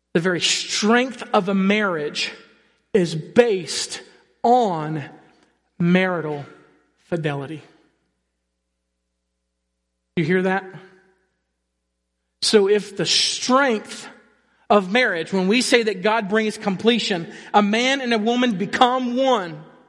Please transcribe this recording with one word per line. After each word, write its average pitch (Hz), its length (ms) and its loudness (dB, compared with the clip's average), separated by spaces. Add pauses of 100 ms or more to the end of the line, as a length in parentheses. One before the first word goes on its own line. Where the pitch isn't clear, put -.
(140)
the 175 60 4
very 170 220 -2
strength 240 840 0 (100)
of 208 160 2
a 202 40 0
marriage 190 800 0 (640)
is 175 220 2
based 190 840 -2 (420)
on 165 600 0 (760)
marital 170 680 0 (600)
fidelity. 151 560 -6 (2500)
You 175 80 0
hear 185 200 0
that? 190 200 -2 (1800)
So 202 240 4
if 202 300 0
the 165 80 -2
strength - 1040 0 (600)
of 196 220 4
marriage, 208 400 0
when 185 160 0
we 240 140 4
say 240 220 2
that 202 180 -4
God 214 280 0
brings 214 280 -2
completion, 202 760 -2 (200)
a 208 80 6
man 240 400 0
and 240 120 -2
a 220 60 2
woman 233 380 0
become 247 580 0
one, 196 480 0 (260)